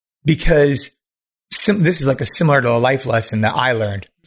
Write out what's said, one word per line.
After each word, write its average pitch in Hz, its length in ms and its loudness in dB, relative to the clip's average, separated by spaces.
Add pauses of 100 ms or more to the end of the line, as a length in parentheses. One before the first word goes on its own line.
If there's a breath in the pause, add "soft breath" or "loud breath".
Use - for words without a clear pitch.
(240)
because 147 680 2 (600)
sim-, 208 320 2
this 165 160 0
is, 139 80 -2
like, 131 120 -2
a 120 60 -4
similar 147 340 2
to 120 120 0
a 117 60 2
life 131 280 0
lesson 113 360 -2
that 110 120 -2
I 127 180 0
learned 101 360 -6 (180)